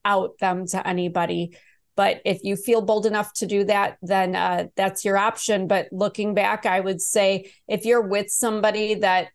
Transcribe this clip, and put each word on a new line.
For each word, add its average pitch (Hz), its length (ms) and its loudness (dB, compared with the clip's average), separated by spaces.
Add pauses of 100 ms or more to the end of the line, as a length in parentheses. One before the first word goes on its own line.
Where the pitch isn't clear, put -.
out 190 340 0
them 185 280 -2
to 190 200 -4
anybody. 175 720 -2 (400)
But 196 260 2
if 190 200 -2
you 196 120 -2
feel 226 260 2
bold 214 240 0
enough 208 280 -2
to - 120 -4
do 202 200 0
that, 202 360 0
then, 185 340 0
uh, 180 400 0
that's 190 280 -2
your 196 140 2
option. 202 500 0
But 190 240 0
looking 202 420 -2
back, 208 320 0
I 190 140 2
would 190 220 -2
say 196 500 0 (160)
if - 160 -4
you're 233 240 4
with 202 220 -2
somebody 214 680 0
that, 185 400 2